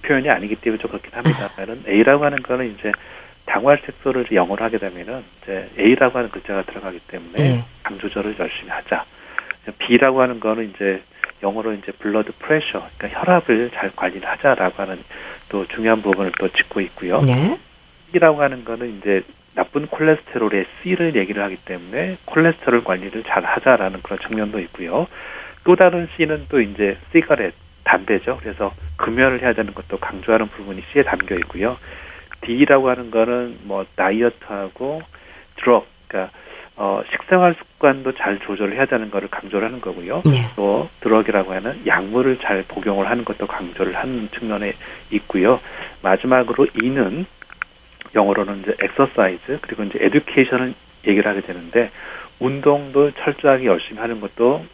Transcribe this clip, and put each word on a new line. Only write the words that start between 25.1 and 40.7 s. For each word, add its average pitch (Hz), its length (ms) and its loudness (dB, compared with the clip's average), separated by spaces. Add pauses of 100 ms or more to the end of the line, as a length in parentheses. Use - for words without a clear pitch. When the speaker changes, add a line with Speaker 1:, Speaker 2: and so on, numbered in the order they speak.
Speaker 1:
또 180 120 8
다른 175 400 4
C는 151 340 -2
또 139 120 4
이제 101 360 0 (140)
시가렛, 113 420 2 (320)
담배죠. 95 560 2
그래서 101 320 -6 (240)
금연을 123 440 2
해야 123 120 2
되는 107 200 -2
것도 95 240 -10
강조하는 110 500 0
부분이 98 440 -12
C에 143 120 4
담겨 - 320 -2
있고요. 98 420 -4 (640)
D라고 135 480 4
하는 123 220 -2
거는 120 520 0
뭐 98 220 -4 (100)
다이어트하고 110 1080 -2 (540)
드럭, 120 300 4 (200)
그러니까, 95 280 -6 (420)
어, 101 320 -2
식생활 180 460 4
습관도 135 600 0
잘 101 240 -2
조절을 101 360 -4
해야 135 100 0
되는 113 240 -2
거를 98 200 -4
강조를 104 380 -4
하는 123 120 -8
거고요. 95 460 -8
Speaker 2:
네. 135 160 6 (160)
Speaker 1:
또 104 320 2 (100)